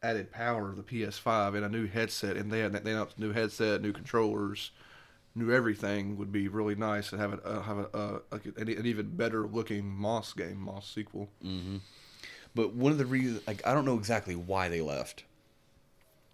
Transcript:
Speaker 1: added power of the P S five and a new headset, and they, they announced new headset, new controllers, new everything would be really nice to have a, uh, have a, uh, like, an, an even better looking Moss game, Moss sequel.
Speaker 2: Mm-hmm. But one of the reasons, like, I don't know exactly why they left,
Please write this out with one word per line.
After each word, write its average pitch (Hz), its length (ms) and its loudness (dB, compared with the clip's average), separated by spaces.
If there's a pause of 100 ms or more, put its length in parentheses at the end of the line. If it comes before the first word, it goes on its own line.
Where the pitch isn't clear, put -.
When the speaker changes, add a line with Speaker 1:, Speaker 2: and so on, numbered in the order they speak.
Speaker 1:
added 110 280 -2
power 113 380 0
of 98 80 -6
the 95 60 -8
P 117 200 -2
S 98 140 -4
five 104 380 4
and 104 100 2
a 101 40 0
new 110 180 0
headset, 104 500 0
and 104 140 -2
they, 110 160 2
they 101 240 0
announced 107 260 -2
new 107 140 -2
headset, 107 500 2
new 104 120 0
controllers, 104 800 0 (640)
new 117 160 2
everything 104 680 2
would 101 140 -6
be 101 160 2
really 104 280 0
nice 104 360 0
to 95 60 -6
have 104 160 0
a, - 120 -8
uh, 104 160 -2
have 104 160 -4
a, 101 180 -4
uh, 104 240 -2 (120)
like, 107 140 -8
an, 101 100 -10 (120)
an 110 180 -2
even 104 300 0
better 110 320 2
looking 107 400 -2
Moss 104 460 -2
game, 95 240 -6
Moss 98 340 -8
sequel. 101 380 -6 (160)
Speaker 2:
Mm-hmm. 92 320 -4 (760)
But - 180 2
one 127 180 6
of 156 60 4
the 139 80 4
reasons, 127 420 2
like, 104 180 -4
I 120 80 6
don't 143 120 4
know 127 120 4
exactly 104 380 0
why 90 340 0
they 85 120 2
left, 69 420 -4 (1120)